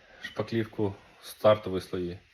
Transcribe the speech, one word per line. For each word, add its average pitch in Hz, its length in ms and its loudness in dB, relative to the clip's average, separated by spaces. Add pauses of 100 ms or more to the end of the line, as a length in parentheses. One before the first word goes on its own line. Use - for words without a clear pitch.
(220)
шпаклівку, 107 720 -4 (300)
стартові 104 580 4
слої, 90 360 -6 (160)